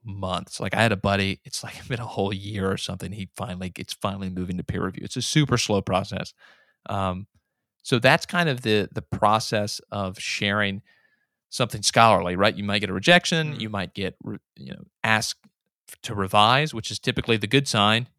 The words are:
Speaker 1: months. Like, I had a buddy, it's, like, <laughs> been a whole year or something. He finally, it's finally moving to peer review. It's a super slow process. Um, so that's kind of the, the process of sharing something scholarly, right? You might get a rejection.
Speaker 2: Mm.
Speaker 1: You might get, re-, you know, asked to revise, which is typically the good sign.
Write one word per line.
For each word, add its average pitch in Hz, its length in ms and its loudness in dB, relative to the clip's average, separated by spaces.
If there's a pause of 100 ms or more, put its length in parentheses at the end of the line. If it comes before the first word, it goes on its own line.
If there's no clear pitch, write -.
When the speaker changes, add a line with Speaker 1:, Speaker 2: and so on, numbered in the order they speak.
Speaker 1:
months. 95 560 -6
Like, 101 140 -4
I 107 80 0
had 113 100 6
a 98 40 2
buddy, 98 480 0
it's, - 180 -10
like, - 120 -14
<laughs> - 140 -18
been 120 120 -6
a 117 60 -10
whole 101 260 -2
year 98 380 -4
or 98 60 -2
something. 92 360 -8
He 101 240 -10
finally, 90 400 -8
it's - 160 -12
finally 98 380 -4
moving 90 260 -6
to - 80 -6
peer 95 200 -4
review. - 200 -8
It's - 120 -10
a 123 60 -4
super 135 360 2
slow 101 240 2
process. - 500 -2 (560)
Um, 95 380 -4 (560)
so 139 160 0
that's 143 260 4
kind 175 240 0
of 127 140 -4
the, 107 300 2
the - 100 -6
process 107 760 0 (100)
of 95 280 -6
sharing 101 640 -2 (680)
something 110 320 -4
scholarly, 92 540 6
right? 101 200 4
You 101 80 -6
might 101 160 0
get 98 100 -2
a 92 40 -2
rejection. 160 600 4
Speaker 2:
Mm. 117 40 -10
Speaker 1:
You 110 80 -6
might 98 260 -6
get, 95 280 -6
re-, 107 160 -10 (180)
you - 160 -16
know, - 120 -16 (180)
asked 110 420 0 (580)
to 117 120 -8
revise, 107 580 4
which 110 180 -8
is 104 80 -8
typically 120 380 0
the 104 100 -2
good 131 220 2
sign. 110 400 2 (100)